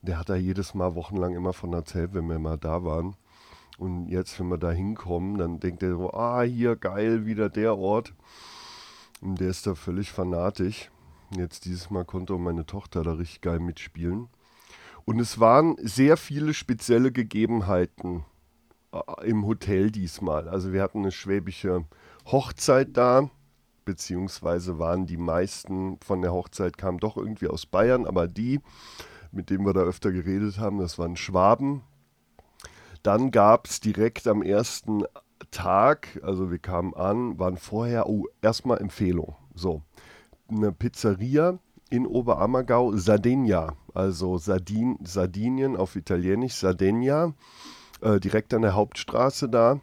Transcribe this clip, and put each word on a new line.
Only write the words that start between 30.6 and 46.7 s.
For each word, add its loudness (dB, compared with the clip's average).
das -4
waren -4
Schwaben. 2
Dann 2
gab's 6
direkt 0
am 2
ersten 0
Tag, 2
also -2
wir -4
kamen -4
an, -2
waren -2
vorher, -2
oh, -2
erstmal 2
Empfehlung, -2
so, -2
eine 2
Pizzeria 0
in 2
Oberammergau, 2
Sardinia, 4
also 0
Sardin-, -2
Sardinien 0
auf -2
Italienisch, 0
Sardinia, 2